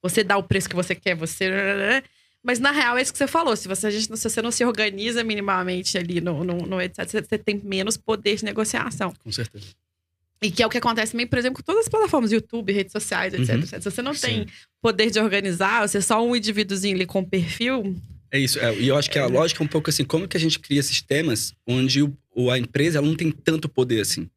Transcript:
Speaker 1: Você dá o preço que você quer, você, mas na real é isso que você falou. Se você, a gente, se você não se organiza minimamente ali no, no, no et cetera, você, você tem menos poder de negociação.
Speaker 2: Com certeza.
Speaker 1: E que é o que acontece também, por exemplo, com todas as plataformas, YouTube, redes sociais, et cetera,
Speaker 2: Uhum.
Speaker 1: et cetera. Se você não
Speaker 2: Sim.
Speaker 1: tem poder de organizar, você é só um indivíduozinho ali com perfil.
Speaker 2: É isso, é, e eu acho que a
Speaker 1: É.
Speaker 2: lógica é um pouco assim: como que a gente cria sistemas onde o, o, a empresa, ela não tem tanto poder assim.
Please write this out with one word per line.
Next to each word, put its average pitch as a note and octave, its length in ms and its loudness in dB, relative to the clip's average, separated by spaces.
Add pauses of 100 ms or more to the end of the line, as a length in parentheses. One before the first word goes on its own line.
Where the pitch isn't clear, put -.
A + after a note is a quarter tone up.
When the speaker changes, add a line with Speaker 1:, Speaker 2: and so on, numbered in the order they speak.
Speaker 1:
Você F3+ 200 2
dá G3+ 140 4
o G3 60 2
preço G3 260 -2
que F3 80 -4
você F3+ 180 0
quer, F3 220 -2
você, G3 840 0 (420)
mas A#3+ 140 0
na C#4 120 2
real B3 280 2
é B3+ 40 2
isso B3+ 100 -2
que - 60 -14
você C#4 80 2
falou. D4 300 2
Se G3+ 100 -8
você, F#3+ 200 -4
a G#3 40 2
gente, G#3+ 140 -2 (120)
se A3 120 -2
você A3 140 -2
não A#3 80 -4
se A#3+ 140 0
organiza A3 600 0
minimamente F#3+ 760 -2
ali E3+ 220 -2
no, E3+ 240 -2
no, F3 140 -2
no F3+ 220 -4
et F3+ 140 -4
cetera, - 140 -6
você, G#3+ 140 -4
você G#3+ 160 -2
tem G#3 260 -2
menos G3 320 -2
poder G#3 400 -2
de G#3+ 80 -6
negociação. G#3+ 680 -2 (120)
Speaker 2:
Com A2 80 -8
certeza. G#2+ 320 -8 (760)
Speaker 1:
E G#3 80 0
que A3+ 120 0
é A3+ 40 6
o - 40 0
que B3 80 -4
acontece A3+ 340 0
também, A#3+ 140 -4
por B3+ 120 0
exemplo, B3+ 180 -2
com - 60 -18
todas A4 220 0
as - 40 -4
plataformas, E4 420 2
YouTube, A3 420 -2
redes G3 200 -2
sociais, F#3+ 400 -2
et F#3+ 80 -4
cetera, B2 180 2
Speaker 2:
Uhum. D#3+ 60 0
Speaker 1:
et - 40 -4
cetera. F3+ 140 -10
Se G3+ 80 -4
você A#3+ 120 -6
não C#4 120 -4
Speaker 2:
Sim. C#4+ 120 -6
Speaker 1:
tem A3 200 -2 (360)
poder A3 280 2
de A3 80 2
organizar, G3+ 720 2
você G#3 100 0
é - 40 2
só A3+ 220 4
um A#3+ 120 2
indivíduozinho G3+ 580 0
ali F#3 120 0
com F#3+ 180 0
perfil. G3 720 0 (340)
Speaker 2:
É C#3 80 0
isso, C3+ 200 2
é, A#2 180 2
e A#2+ 120 2
eu C#3 80 6
acho C#3+ 140 2
que D#3 80 0
a C#3 40 2
Speaker 1:
É. B2 40 2
Speaker 2:
lógica D3+ 360 2
é - 20 4
um D3 40 0
pouco D#3 200 0
assim: D3 160 0
como D#3+ 240 0
que - 80 -4
a D#3+ 40 2
gente D#3+ 180 2
cria C#3+ 240 0
sistemas C#3 720 0 (120)
onde B2+ 360 4
o, C#3+ 120 2 (200)
o, B2 160 2
a B2+ 80 2
empresa, D3 400 0
ela C#3 80 2
não D#3+ 100 2
tem D#3+ 140 0
tanto D#3 380 -2
poder B2 340 2
assim. E2+ 340 -4